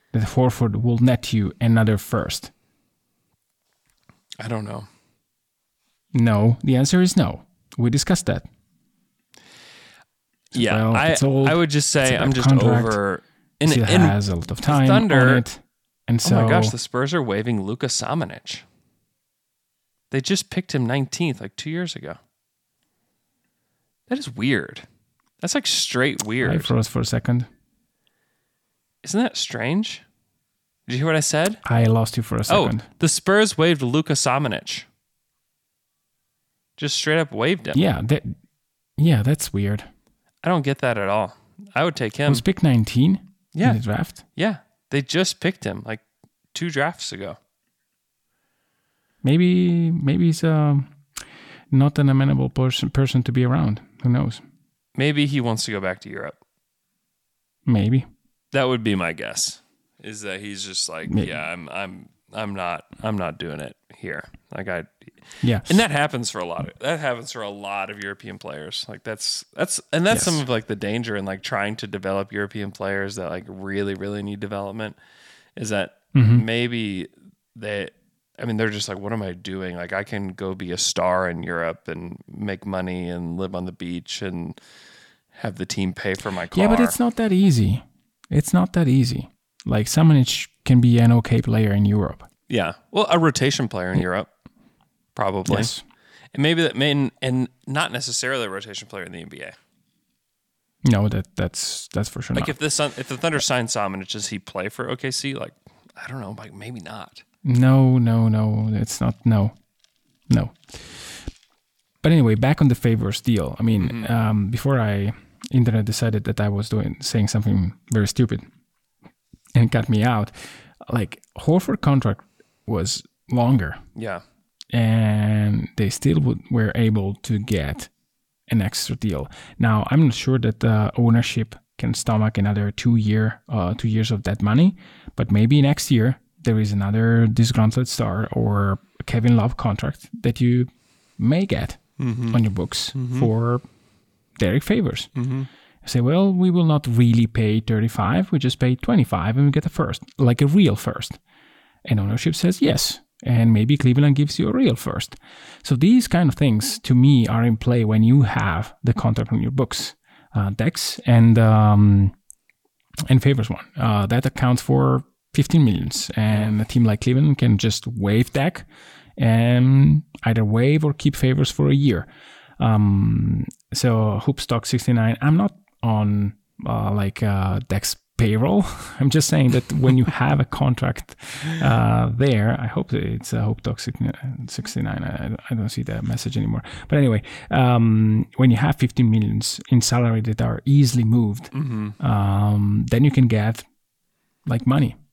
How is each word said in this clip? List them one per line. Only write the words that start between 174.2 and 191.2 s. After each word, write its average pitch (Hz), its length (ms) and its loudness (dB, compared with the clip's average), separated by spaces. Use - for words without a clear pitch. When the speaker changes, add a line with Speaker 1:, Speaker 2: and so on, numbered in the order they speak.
Speaker 1:
Hoopstock - 440 -4
sixty-nine, 117 540 0
I'm 151 160 2
not 196 180 0
on, 104 520 0
uh, 107 260 -2
like, 101 300 -2
uh, 98 360 0
Deck's - 280 -4
payroll. 117 480 2
<laughs> - 180 -16
I'm 135 100 4
just 151 180 2
saying 135 240 4
that - 220 0
when 131 220 4
you 127 80 4
have 139 360 0
a 131 40 0
contract, - 680 -2
uh, 113 540 2
there, 117 440 2
I 117 60 -6
hope - 240 -4
that - 140 -2
it's 110 280 -6
a 120 60 -2
Hoopstock 110 400 -4
sixty-nine. - 540 -6
I, - 320 -8
I 123 40 -4
don't 110 140 -4
see 120 160 -6
that 110 200 -6
message 113 320 -6
anymore. 110 260 -2
But 147 100 2
anyway, 120 240 2
um, 113 760 4
when 131 160 6
you 117 40 4
have 147 200 0
fifteen 123 340 2
millions 107 500 0
in 123 100 6
salary 117 420 0
that 113 200 -4
are 113 220 -2
easily 131 400 4
moved, 110 480 2